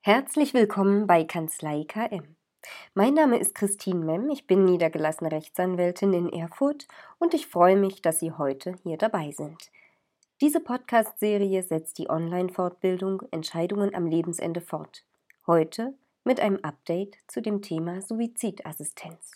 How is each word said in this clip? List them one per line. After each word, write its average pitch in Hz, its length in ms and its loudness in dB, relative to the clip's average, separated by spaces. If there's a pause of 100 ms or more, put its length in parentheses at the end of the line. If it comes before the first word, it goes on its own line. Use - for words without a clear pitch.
Herzlich 269 460 2
willkommen 208 520 4
bei 170 200 6
Kanzlei 156 600 -6
K 214 200 -6
M. 160 320 -10 (560)
Mein 247 200 4
Name 294 260 6
ist - 160 -2
Christine 190 500 -2
Memm, 185 240 -2
ich 285 180 -6
bin 185 160 6
niedergelassene 160 720 2
Rechtsanwältin 180 800 0
in 175 180 0
Erfurt 277 560 -4 (320)
und 339 140 0
ich - 140 -4
freue 180 280 6
mich, 196 260 2
dass 160 180 0
Sie 160 120 -4
heute 143 520 -4
hier 165 140 -6
dabei 175 340 -2
sind. 196 380 -14 (720)
Diese 302 220 2
Podcast-Serie 214 1000 0
setzt 160 360 -6
die - 120 -6
Online-Fortbildung 180 1200 -2
Entscheidungen 185 600 -2
am 175 140 -2
Lebensende 165 540 -2
fort. - 420 -12 (420)
Heute 170 480 2 (300)
mit 254 160 2
einem 196 240 0
Update 175 540 -6 (100)
zu - 140 -8
dem 208 200 -2
Thema 175 400 -6
Suizidassistenz. 196 1300 -10